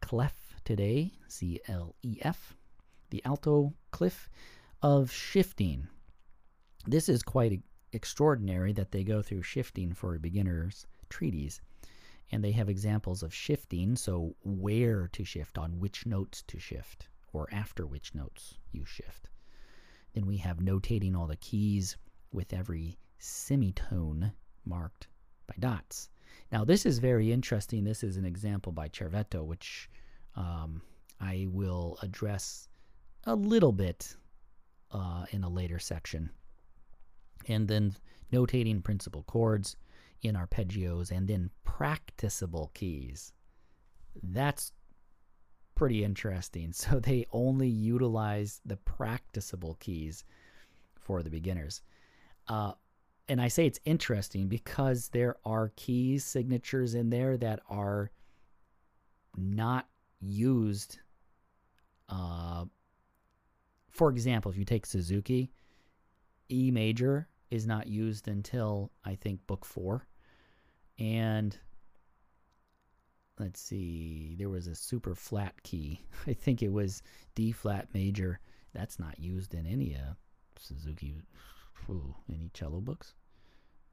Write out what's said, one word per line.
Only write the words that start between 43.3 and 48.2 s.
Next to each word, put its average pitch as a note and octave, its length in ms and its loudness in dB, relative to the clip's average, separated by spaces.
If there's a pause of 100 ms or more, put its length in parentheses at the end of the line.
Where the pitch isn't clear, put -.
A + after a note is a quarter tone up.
That's A#2 500 0 (1040)
pretty A2+ 300 4
interesting. F#2 640 -4
<laughs> - 20 -10
So - 280 4
they B2+ 320 4
only C3 340 4
utilize A2 960 2